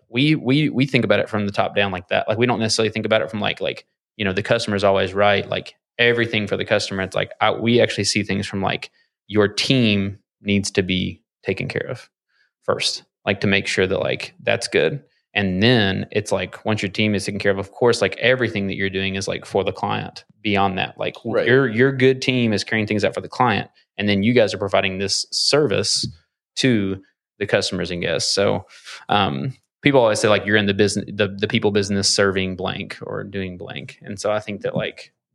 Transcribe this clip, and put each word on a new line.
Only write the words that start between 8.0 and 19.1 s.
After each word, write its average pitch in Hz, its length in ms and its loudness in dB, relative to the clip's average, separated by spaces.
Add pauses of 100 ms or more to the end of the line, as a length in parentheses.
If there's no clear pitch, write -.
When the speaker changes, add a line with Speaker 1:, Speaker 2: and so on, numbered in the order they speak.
Speaker 1:
see 101 180 0
things 98 240 -4
from, 98 140 -6
like, 92 280 -4 (380)
your 101 220 4
team 104 680 2 (240)
needs 101 300 0
to 101 120 0
be 92 380 -4 (220)
taken - 240 -4
care - 220 -6
of - 200 -12 (540)
first, - 400 -4 (220)
like, 101 160 -2
to 107 60 0
make 98 200 0
sure 95 200 0
that, 95 120 -2
like, - 420 -4
that's 110 280 -2
good. 85 340 0 (320)
And 98 280 0
then 101 480 2
it's 104 200 -4
like, 92 320 -4
once 110 200 -2
your 98 80 -4
team 107 240 0
is 92 100 -4
taken 101 140 -6
care 101 120 2
of, 95 60 -2
of 95 140 -6
course, 120 300 2
like, 95 160 0
everything 113 500 0
that 90 80 -6
you're 95 140 -2
doing 95 260 -4